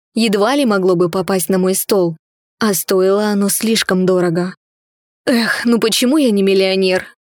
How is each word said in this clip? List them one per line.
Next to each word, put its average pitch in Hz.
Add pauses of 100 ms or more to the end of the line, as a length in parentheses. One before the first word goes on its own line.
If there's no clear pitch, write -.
(140)
едва 220
ли 285
могло 190
бы 175
попасть 185
на 190
мой 185
стол. 175 (440)
А 208
стоило 196
оно 202
слишком 196
дорого. 180 (680)
Эх, 233
ну 233
почему 240
я 269
не 202
миллионер? 190 (160)